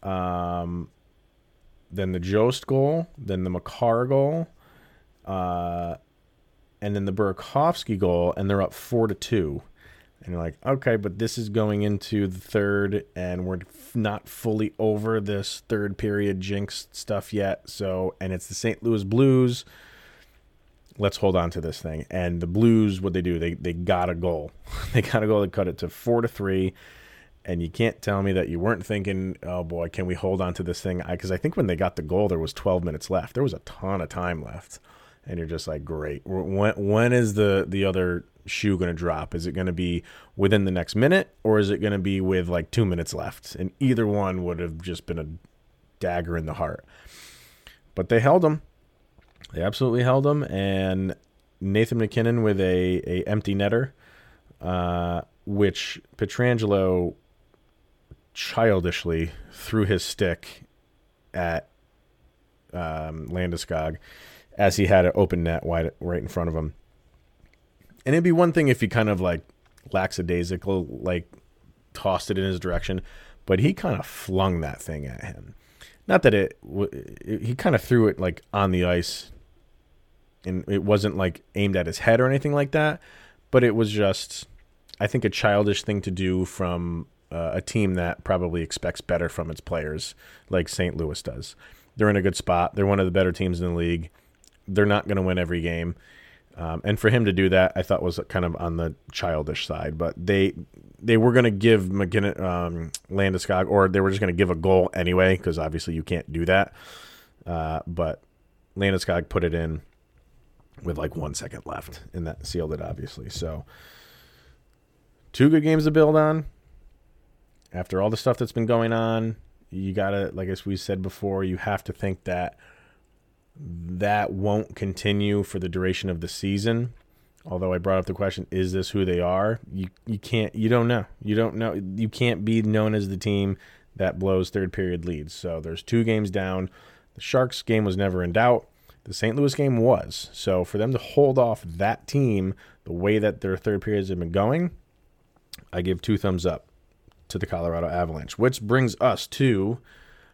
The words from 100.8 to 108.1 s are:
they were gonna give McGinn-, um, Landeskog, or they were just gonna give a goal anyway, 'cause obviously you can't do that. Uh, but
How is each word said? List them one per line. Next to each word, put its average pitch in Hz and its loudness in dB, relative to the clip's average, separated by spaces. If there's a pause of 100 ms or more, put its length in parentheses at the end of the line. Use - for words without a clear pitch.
they 113 4
were 117 6
gonna 120 6
give 101 6
McGinn-, 98 0
um, 87 -4 (200)
Landeskog, 95 0
or 98 6
they 98 2
were 95 4
just 98 0
gonna 95 2
give 87 2
a 85 2
goal 92 4
anyway, 92 4
'cause 85 -2
obviously 80 -4
you 80 -2
can't - -4
do 82 -2
that. 95 4 (720)
Uh, 80 -4
but 85 -2 (560)